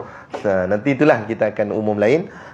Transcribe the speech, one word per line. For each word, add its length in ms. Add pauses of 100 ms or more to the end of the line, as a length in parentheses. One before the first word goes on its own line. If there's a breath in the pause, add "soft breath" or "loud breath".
(420 loud breath)
Ah, 240
nanti 300
itulah 320
kita 240
akan 240
umum 240
lain. 320 (220 loud breath)